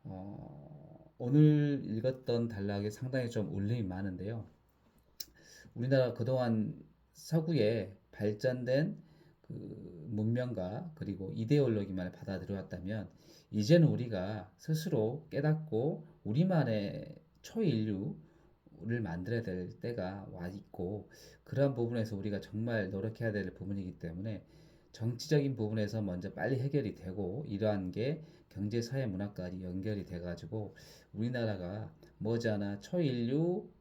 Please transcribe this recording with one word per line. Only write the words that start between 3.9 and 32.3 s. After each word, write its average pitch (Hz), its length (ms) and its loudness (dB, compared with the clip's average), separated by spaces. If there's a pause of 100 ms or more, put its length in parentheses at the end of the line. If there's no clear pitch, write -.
우리나라 127 400 4
그동안 117 640 2 (380)
서구의 113 840 2 (140)
발전된 127 880 0 (400)
그 90 680 -12
문명과 117 880 -2
그리고 95 400 -6
이데올로기만을 110 760 2
받아들여왔다면 95 960 -6 (420)
이제는 127 360 8
우리가 107 680 -2
스스로 151 720 0
깨닫고 147 800 0 (160)
우리만의 120 920 2 (260)
초인류를 113 1600 -2
만들어야 95 420 -2
될 90 260 -4 (100)
때가 101 520 -6
와 90 160 -8
있고 95 640 -8 (340)
그러한 135 320 2
부분에서 117 400 -2
우리가 98 240 -2
정말 107 500 -2
노력해야 107 420 -2
될 98 220 -2
부분이기 92 460 -6
때문에 90 440 -8 (480)
정치적인 135 640 0
부분에서 107 460 0
먼저 92 320 -4
빨리 117 260 0
해결이 135 360 0
되고 95 520 -4
이러한 101 440 0
게 135 320 -2 (260)
경제, 104 320 -2
사회, 131 260 -2
문화까지 92 560 -6
연결이 95 420 -4
돼가지고 90 720 -6 (380)
우리나라가 107 800 -2 (280)
머지않아 104 600 0